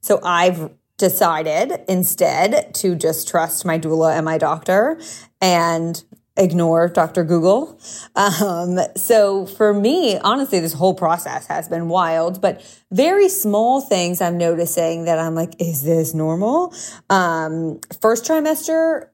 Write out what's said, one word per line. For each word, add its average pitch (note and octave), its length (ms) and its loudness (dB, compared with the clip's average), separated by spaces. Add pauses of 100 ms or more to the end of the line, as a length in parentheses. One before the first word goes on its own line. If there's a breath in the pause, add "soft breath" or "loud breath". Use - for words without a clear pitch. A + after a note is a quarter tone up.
So - 220 0
I've F3 480 0 (260)
decided F3 920 0
instead F3+ 840 0
to F#3 200 -2
just D#3+ 320 -2
trust E3 380 -2
my E3 160 0
doula D#3+ 340 2
and D#3+ 100 -2
my D#3+ 140 -2
doctor F#3 640 0 (400 loud breath)
and E3+ 640 0 (320)
ignore E3+ 520 4
Doctor E3+ 360 0
Google. F3 560 2 (340 loud breath)
Um, F3+ 640 0 (160)
so G3 520 2
for G#3 280 2
me, A3+ 440 2
honestly, A#3 420 0
this E3 140 -4
whole F3+ 200 2
process D#3+ 540 -4
has D#3+ 200 -6
been E3+ 200 -4
wild, E3+ 520 0
but - 240 -2 (280 loud breath)
very F#4 360 4
small A3+ 520 0
things F3+ 400 -2
I'm F3 180 0
noticing E3+ 680 0
that E3 120 2
I'm E3 160 -2
like, E3 260 -4
"Is E3 220 -4
this D#3+ 320 0
normal?" G3+ 580 0 (380 loud breath)
Um, E3 680 0 (200)
first A3+ 240 0
trimester D#4+ 880 -2